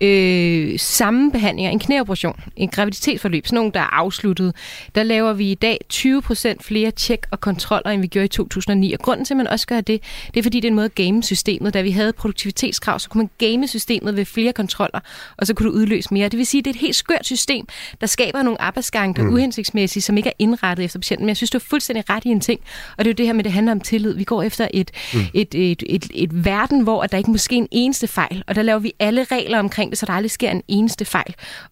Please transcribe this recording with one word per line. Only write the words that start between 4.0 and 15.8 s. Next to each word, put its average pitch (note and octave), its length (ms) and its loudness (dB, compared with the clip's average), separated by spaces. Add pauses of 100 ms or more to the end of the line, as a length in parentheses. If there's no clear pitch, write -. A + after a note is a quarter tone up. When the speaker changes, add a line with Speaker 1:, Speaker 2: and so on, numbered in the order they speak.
Speaker 1:
der G#3+ 80 2
laver A3 300 2
vi G3+ 180 0
i G3 40 0
dag A3+ 240 0 (100)
tyve C4 340 2
procent - 420 -2
flere G#3+ 260 0
tjek - 280 -2 (120)
og G3 100 -6
kontroller, G3+ 500 -2
end G3+ 100 0
vi F#3 60 0
gjorde F#3+ 180 0
i G3 40 2
to G3 200 -2
tusind F#3 240 -2
og G3+ 60 4
ni. F#3+ 140 4
Og - 60 -2
grunden B3+ 260 0
til, C#4 100 -2
at - 40 2
man B3 80 0
også - 200 -2
gør A#3+ 140 0
det, G#3+ 200 0 (340)
det A#3+ 60 2
er, - 20 6
fordi A#3 180 4
det A3+ 80 0
er - 20 2
en A3 40 4
måde G#3+ 100 4
at A3 100 -2
game G3 280 2
systemet. G3+ 520 0
Da F#3+ 80 2
vi G3 80 0
havde G#3+ 220 2
produktivitetskrav, - 840 -4
så - 100 -10
kunne A3 200 0 (120)
man A3 100 4
game B3+ 180 0
systemet G#3 480 -2
ved G3+ 80 0
flere A3+ 280 0
kontroller, - 480 -4 (360)
og F#3+ 100 -2
så G#3+ 80 2
kunne G#3+ 160 2
du - 40 0
udløse G#3 400 2